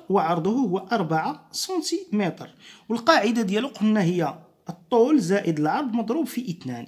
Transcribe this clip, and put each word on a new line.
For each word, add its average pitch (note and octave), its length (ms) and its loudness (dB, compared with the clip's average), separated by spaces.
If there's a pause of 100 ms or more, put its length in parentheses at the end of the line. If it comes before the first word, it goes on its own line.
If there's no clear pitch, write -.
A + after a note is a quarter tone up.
وعرضه E3+ 420 2
هو A3 280 0
أربعة F#3+ 760 -4
سنتيمتر، D4+ 960 -4 (380)
والقاعدة A#3 540 2
ديالو G#3 260 -2
قلنا G#3+ 340 2
هي E3+ 360 0 (300)
الطول B3 520 2
زائد E3+ 400 0
العرض G#3 320 0
مضروب A#3+ 340 -2
في B3 240 -6
اثنان. B2 380 -10